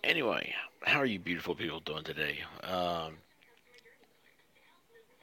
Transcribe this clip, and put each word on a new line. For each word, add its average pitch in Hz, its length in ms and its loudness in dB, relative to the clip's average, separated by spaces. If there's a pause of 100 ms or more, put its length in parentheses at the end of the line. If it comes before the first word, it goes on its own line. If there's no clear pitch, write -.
anyway, 139 500 2 (300)
how - 160 6
are 139 60 4
you 104 140 2
beautiful 85 360 -2
people 80 240 -4
doing 78 240 -4
today? 76 360 -2 (240)
Um, 87 540 0 (2000)